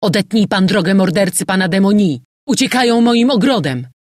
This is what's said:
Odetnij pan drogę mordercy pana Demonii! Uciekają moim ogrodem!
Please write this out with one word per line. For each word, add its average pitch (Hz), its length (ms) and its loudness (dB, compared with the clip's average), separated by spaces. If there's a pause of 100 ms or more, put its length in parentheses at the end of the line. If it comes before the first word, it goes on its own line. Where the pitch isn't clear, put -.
Odetnij 208 460 -2
pan 190 180 0
drogę 190 280 0
mordercy 190 520 0
pana 185 220 -2
Demonii! 196 540 0 (260)
Uciekają 240 540 0
moim 233 280 2
ogrodem! 180 580 -2 (160)